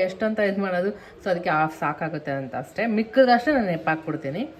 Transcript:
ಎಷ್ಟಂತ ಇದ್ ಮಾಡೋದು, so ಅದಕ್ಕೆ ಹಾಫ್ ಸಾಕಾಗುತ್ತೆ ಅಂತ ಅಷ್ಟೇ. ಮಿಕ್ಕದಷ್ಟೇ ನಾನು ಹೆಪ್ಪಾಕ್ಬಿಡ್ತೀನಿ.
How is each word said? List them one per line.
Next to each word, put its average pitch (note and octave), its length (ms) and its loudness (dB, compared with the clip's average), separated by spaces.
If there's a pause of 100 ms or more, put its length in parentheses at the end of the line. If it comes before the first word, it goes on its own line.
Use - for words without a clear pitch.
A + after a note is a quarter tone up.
ಎಷ್ಟಂತ G#3+ 320 -2
ಇದ್ G3 200 2
ಮಾಡೋದು, F#3+ 320 0
so - 400 -8
ಅದಕ್ಕೆ F3 200 0
ಹಾಫ್ D#3 280 0
ಸಾಕಾಗುತ್ತೆ D3+ 540 -4
ಅಂತ C3+ 220 -6
ಅಷ್ಟೇ. D3+ 320 -4
ಮಿಕ್ಕದಷ್ಟೇ A#3+ 680 4
ನಾನು A#3+ 140 2
ಹೆಪ್ಪಾಕ್ಬಿಡ್ತೀನಿ. D#3+ 760 -2 (160)